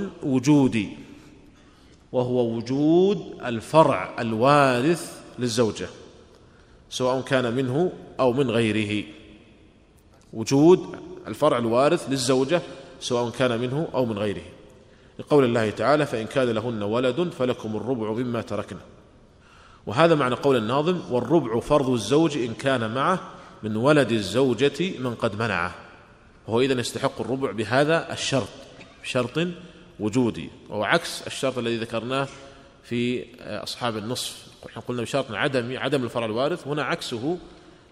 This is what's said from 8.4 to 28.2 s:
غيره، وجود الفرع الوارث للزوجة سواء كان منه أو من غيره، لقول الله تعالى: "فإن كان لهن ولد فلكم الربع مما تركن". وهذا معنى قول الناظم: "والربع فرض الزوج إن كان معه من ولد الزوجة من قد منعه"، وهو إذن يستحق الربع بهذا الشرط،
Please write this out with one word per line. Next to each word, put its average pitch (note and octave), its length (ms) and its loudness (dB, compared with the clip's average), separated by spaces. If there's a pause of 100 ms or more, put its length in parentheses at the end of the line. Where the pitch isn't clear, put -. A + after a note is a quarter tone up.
غيره، G#2+ 520 2 (1300)
وجود C#3+ 640 4 (280)
الفرع C#3+ 300 2
الوارث B2 520 2
للزوجة C3+ 520 2 (380)
سواء A#2+ 300 -2
كان A#2+ 300 0
منه C3 340 -4
أو C3 120 2
من G#2+ 120 -2
غيره، G2 260 -2 (760)
لقول C#3+ 240 4
الله A#2 260 2
تعالى: C3 360 2
"فإن A2 200 -4
كان B2+ 240 0
لهن A2 340 -2
ولد B2+ 460 0
فلكم A#2+ 460 -2
الربع A2 360 -4
مما A#2 300 -4
تركن". G2+ 360 -8 (1080)
وهذا D#3+ 300 4
معنى B2+ 200 2
قول C#3 200 4
الناظم: D3 460 0 (100)
"والربع A#2+ 480 2
فرض C#3+ 300 2
الزوج C3+ 480 2
إن A#2 160 -4
كان A#2 400 -2
معه E3 260 0 (440)
من G#2+ 120 -4
ولد C3 360 4
الزوجة B2 880 0
من B2 160 -4
قد G#2+ 200 -2
منعه"، F#2 400 -2 (720)
وهو A2+ 140 2
إذن C3 180 2
يستحق A#2 420 -4
الربع B2 300 -4
بهذا B2+ 640 0
الشرط، A2 360 -2 (540)